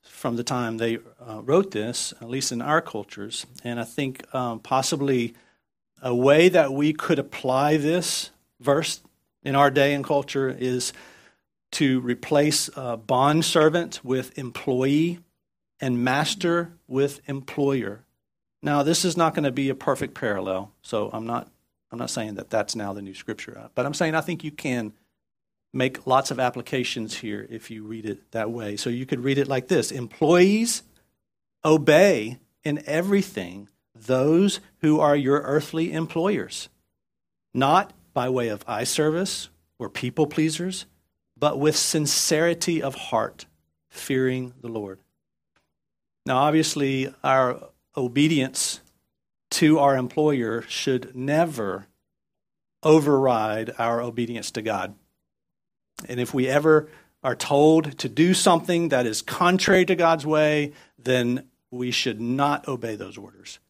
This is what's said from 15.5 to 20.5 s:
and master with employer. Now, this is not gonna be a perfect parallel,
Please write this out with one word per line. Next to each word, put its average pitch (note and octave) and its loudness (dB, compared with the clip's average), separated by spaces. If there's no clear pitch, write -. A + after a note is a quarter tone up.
and B2 -2
master E3+ -2
with C#3 -2
employer. C3+ -4
Now, D3 0
this D#3+ 2
is E3+ 0
not E3 2
gonna C#3+ 0
be C3+ -2
a C3 -2
perfect - -4
parallel, G2 -4